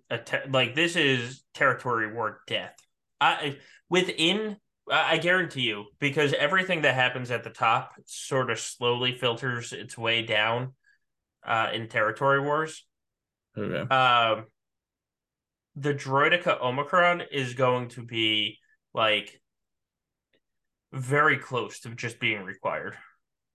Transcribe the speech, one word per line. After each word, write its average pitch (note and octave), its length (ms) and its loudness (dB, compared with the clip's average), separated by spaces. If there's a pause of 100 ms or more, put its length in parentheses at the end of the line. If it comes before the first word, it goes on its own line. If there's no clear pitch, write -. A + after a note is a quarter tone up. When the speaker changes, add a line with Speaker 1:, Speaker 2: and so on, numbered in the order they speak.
(100)
Speaker 1:
a A#2+ 80 -2
ter-, - 300 -6
like, B2+ 280 2
this E3+ 180 2
is C3 480 0 (120)
territory B2 580 0
war A2 340 -6
death. F#2+ 280 -6 (460)
I, D3 360 2 (320)
within, F#3 720 0 (300)
I, D3 260 2
I D#3+ 40 2
guarantee E3+ 440 0
you, G#2 240 -2 (120)
because C#3+ 340 2
everything E3+ 500 0
that C3 120 4
happens B2+ 380 0
at A#2 100 -2
the A2+ 80 -12
top A#2+ 440 0 (120)
sort B2+ 440 -2
of A2+ 100 -4
slowly B2 520 -2
filters A#2+ 600 -4
its G#2 260 -12
way A2+ 240 0
down, A2+ 520 0 (680)
uh, A2+ 280 0
in A2+ 160 -6
territory B2+ 520 2
wars. D3+ 460 -2 (720)
Speaker 2:
Okay. F#2+ 340 -4
Speaker 1:
Um, A#2+ 540 4 (1300)
the C#3+ 180 -2
Droideka C#3+ 680 2
Omicron E3+ 600 2 (100)
is B2+ 220 -4
going B2 360 2
to A#2+ 140 -14
be, A2 540 -2 (340)
like, G#2+ 480 0 (1500)
very C3+ 460 2
close A2+ 420 -6
to A#2 140 -14
just A#2 240 -8
being A2 240 -2
required. F2+ 540 -6 (580)